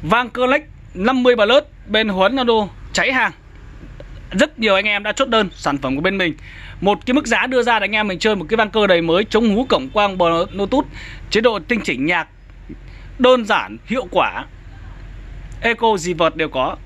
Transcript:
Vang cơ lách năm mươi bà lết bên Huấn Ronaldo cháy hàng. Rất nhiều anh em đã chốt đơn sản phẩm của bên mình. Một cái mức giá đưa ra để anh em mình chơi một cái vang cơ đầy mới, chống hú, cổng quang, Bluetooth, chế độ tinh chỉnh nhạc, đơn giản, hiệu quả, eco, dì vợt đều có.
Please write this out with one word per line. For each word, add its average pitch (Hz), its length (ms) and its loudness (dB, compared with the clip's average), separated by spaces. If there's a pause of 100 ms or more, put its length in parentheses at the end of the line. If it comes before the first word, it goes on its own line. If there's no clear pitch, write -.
Vang 226 280 0
cơ 247 160 -2
lách 285 180 2 (300)
năm 247 300 0
mươi 247 120 6
bà 214 100 4
lết 262 180 4 (240)
bên 214 220 0
Huấn 190 220 2
Ronaldo 233 360 2 (260)
cháy 208 200 0
hàng. 226 180 0 (1000)
Rất 240 280 0
nhiều 214 160 4
anh 196 100 2
em 202 180 -2
đã 214 80 -4
chốt 269 180 0
đơn 214 260 2
sản 143 220 -2
phẩm 135 180 -2
của 143 60 -4
bên 190 160 0
mình. 175 160 0 (480)
Một 202 240 0
cái 247 80 0
mức 302 140 0
giá 226 200 2
đưa 254 160 2
ra 226 160 2
để 202 40 -2
anh 196 80 -4
em 214 160 0
mình 185 120 -4
chơi 214 160 2
một 165 140 -6
cái 226 80 2
vang 214 120 2
cơ 214 180 2
đầy 175 140 6
mới, 170 220 2
chống 220 320 2
hú, 226 140 2
cổng 135 200 0
quang, 202 280 0
Bluetooth, 190 680 0 (440)
chế 214 120 2
độ 220 180 2
tinh 220 240 -2
chỉnh 139 220 -2
nhạc, 165 220 0 (920)
đơn 247 260 6
giản, 113 400 -2
hiệu 254 260 -4
quả, 120 340 0 (1160)
eco, 226 360 2
dì 175 160 -4
vợt 160 220 0
đều 156 140 -4
có. 135 260 -2 (100)